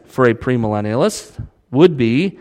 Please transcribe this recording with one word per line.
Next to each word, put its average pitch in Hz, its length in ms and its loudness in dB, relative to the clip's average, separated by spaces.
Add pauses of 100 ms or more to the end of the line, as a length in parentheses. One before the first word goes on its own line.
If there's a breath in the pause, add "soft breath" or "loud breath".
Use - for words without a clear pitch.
for 127 200 0
a 117 80 2
premillennialist 113 1120 -4 (280)
would 156 240 4
be 127 440 -2